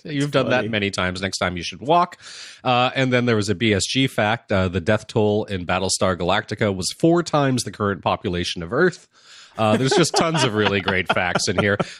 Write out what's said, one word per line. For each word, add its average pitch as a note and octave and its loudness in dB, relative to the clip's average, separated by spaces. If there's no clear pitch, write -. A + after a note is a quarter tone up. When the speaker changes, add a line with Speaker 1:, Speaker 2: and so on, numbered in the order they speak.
Speaker 1:
That's D3+ -8
Speaker 2:
you've C#3+ -2
done C3+ 2
Speaker 1:
funny. B2 0
Speaker 2:
that A2+ -4
many G2+ 0
times. F#2 -2
Next F#2+ -4
time F2+ -2
you E2+ -8
should - -10
walk. F3 2
Uh, B2+ 2
and C3 0
then B2 2
there A#2+ 4
was G#2 0
a G2 0
B G#2+ 2
S F#2+ 2
G C3 0
fact. A2 -2
Uh, F#2+ 2
the F2+ -2
death G#2+ 0
toll G#2+ 0
in F2+ -6
Battlestar F#2 0
Galactica G2+ 0
was F#2 -4
four E3+ 4
times C3+ 0
the G#2 -10
current G2+ -2
population F2+ -2
of E2+ -8
Earth. E3+ 0
Uh, G#2+ 4
there's C3+ 2
just F3 2
tons E3 0
of G#2 0
really G#2 2
great F#2+ -2
facts F2+ 0
in G2 0
here. G2+ 2